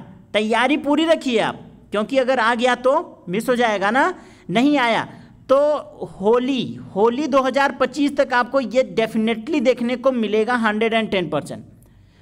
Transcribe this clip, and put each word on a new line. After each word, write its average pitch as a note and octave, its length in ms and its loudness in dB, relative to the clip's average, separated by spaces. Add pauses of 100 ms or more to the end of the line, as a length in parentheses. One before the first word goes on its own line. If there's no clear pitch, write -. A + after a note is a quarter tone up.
(340)
तैयारी A3+ 440 2
पूरी D4 280 0
रखिए D#4+ 340 2
आप, C#3+ 280 -4 (240)
क्योंकि G#3+ 280 -2
अगर C4 200 2
आ A#3 160 2
गया B3 200 2
तो C4 540 -2
मिस G#3 200 -4
हो B3 80 2
जाएगा G#3 340 0
ना, D4+ 240 2 (360)
नहीं C4 280 2
आया A3+ 240 0 (460)
तो C4 80 6 (640)
होली, B3 420 2 (320)
होली A#3+ 320 2
दो C4 160 2
हज़ार C4+ 380 0
पच्चीस C#4 360 -2
तक C#4 180 0
आपको B3 260 0
ये A#3+ 220 0 (180)
definitely A3+ 640 -2
देखने B3 340 0
को C4 160 0
मिलेगा A3 440 0
हंड्रेड A3 380 0
एंड A3 160 0
टेन F#3 200 -2
परसेंट, C3 340 -6 (580)